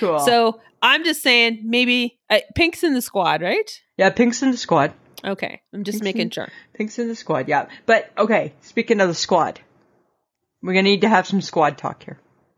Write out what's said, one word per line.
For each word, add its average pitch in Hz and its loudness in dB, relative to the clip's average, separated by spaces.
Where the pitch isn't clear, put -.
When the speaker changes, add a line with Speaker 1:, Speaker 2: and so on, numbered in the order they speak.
Speaker 1:
Cool. 170 0
Speaker 2:
So 226 2
I'm 277 2
just 320 -2
saying, 233 2
maybe, 240 0
uh, 214 2
Pink's 339 0
in 311 2
the 247 0
squad, 160 -2
right? 262 -4
Speaker 1:
Yeah, 190 4
Pink's 233 0
in 269 2
the 247 -2
squad. 160 0
Speaker 2:
Okay, - -8
I'm 202 -10
just 208 -6
Speaker 1:
Pink's 214 -8
Speaker 2:
making 226 -4
Speaker 1:
in, - -4
Speaker 2:
sure. - -10
Speaker 1:
Pink's - -8
in 233 -4
the 233 -6
squad, 139 -4
yeah. 143 0
But, 220 2
okay, 202 0
speaking 226 0
of 185 2
the 165 -2
squad, - -2
we're 185 -4
gonna 190 2
need 196 4
to 220 2
have 185 2
some 196 -2
squad 147 0
talk - -10
here. - -20